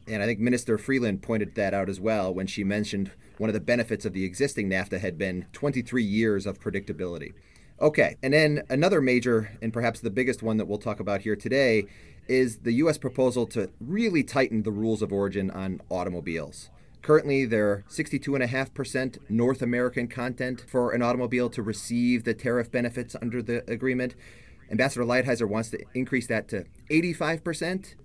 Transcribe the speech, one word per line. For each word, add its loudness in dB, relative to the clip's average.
And -2
I 0
think 0
Minister 2
Freeland 0
pointed -2
that 0
out 0
as -6
well 0
when -4
she -4
mentioned -2
one 0
of 0
the 0
benefits 0
of -4
the -2
existing -2
nafta -2
had -4
been -4
twenty-three -2
years 2
of -8
predictability. -6
Okay, 4
and 2
then 4
another 4
major 4
and -4
perhaps -2
the -2
biggest 0
one 2
that 2
we'll -2
talk -4
about -2
here 0
today 2
is 2
the 0
U 4
S 2
proposal 0
to -4
really 0
tighten 0
the -2
rules 0
of -2
origin 0
on -6
automobiles. -6
Currently, 4
they're 2
sixty-two -4
and 2
a 0
half -4
percent -4
North 2
American 0
content -6
for 2
an 2
automobile 2
to -6
receive 0
the 0
tariff 0
benefits -2
under -4
the -2
agreement. -2
Ambassador 2
Lighthizer 2
wants -2
to -8
increase -2
that -2
to -6
eighty-five 0
percent, -4